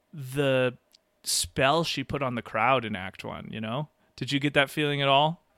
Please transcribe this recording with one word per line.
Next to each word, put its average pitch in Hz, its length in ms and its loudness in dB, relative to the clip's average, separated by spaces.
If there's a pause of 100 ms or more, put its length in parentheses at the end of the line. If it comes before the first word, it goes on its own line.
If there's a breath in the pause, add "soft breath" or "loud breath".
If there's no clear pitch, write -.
(120)
the 131 640 0 (480)
spell 151 600 2
she 139 200 -4
put 139 200 -4
on 123 120 -2
the 117 60 -4
crowd 120 440 2
in 104 100 -6
Act 92 280 -10
One, 90 280 -10
you 110 100 -8
know? 123 280 -6 (260)
Did 127 160 -6
you 139 80 0
get 143 160 -2
that 139 160 2
feeling 143 300 -2
at 139 60 2
all? 147 360 4 (140)